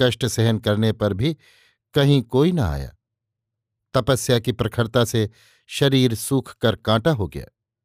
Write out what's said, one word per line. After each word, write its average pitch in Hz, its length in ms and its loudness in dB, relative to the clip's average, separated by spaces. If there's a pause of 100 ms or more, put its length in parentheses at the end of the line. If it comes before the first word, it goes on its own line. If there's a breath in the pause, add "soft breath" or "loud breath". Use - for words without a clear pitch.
कष्ट 127 240 2
सहन 113 340 0
करने 110 320 2
पर 104 220 -2
भी 117 240 -4 (560 soft breath)
कहीं 143 280 4
कोई 143 300 2
न 175 80 -2
आया। 71 360 -4 (960)
तपस्या 123 460 0
की 120 120 -2
प्रखरता 113 540 -2
से 110 240 -2 (380 soft breath)
शरीर 131 480 2
सूख - 420 -4
कर 110 180 0
कांटा 110 360 0
हो 107 160 -4
गया, 69 180 -12 (400)